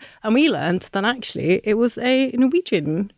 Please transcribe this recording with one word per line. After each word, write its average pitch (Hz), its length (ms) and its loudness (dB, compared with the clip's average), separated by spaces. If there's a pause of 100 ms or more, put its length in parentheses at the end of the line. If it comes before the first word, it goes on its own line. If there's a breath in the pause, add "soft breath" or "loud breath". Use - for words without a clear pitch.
(220 loud breath)
And 220 120 -2
we 294 160 4
learnt 180 420 -2
that 196 140 -2
actually 214 580 -2
it 214 120 0
was 233 240 0
a 254 340 2
Norwegian 202 840 0